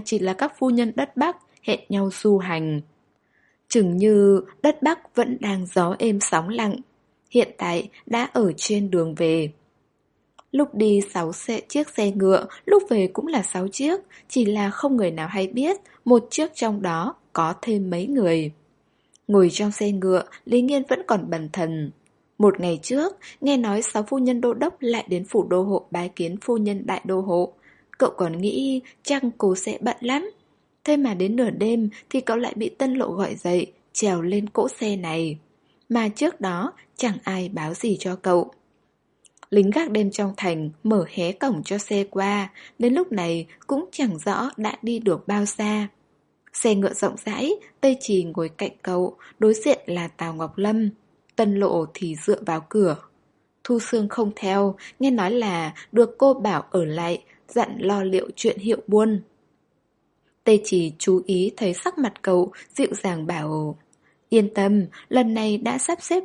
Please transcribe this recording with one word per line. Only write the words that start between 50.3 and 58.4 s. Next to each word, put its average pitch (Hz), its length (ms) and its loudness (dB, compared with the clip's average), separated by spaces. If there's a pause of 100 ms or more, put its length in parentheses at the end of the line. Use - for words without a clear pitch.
Ngọc 156 240 -8
Lâm. 214 320 0 (460)
Tân 208 200 2
Lộ 175 380 2
thì 165 220 -6
dựa 202 300 0
vào 160 240 -4
cửa. 185 260 2 (680)
Thu 240 160 0
Sương 214 300 0
không 214 260 -2
theo, 196 400 0 (240)
nghe 269 120 2
nói 202 200 2
là 180 420 -2 (180)
được 226 260 4
cô 277 160 6
bảo 202 380 0
ở 175 140 2
lại, 170 380 -4 (240)
dặn - 320 -2
lo 196 240 0
liệu 190 320 0
chuyện - 220 0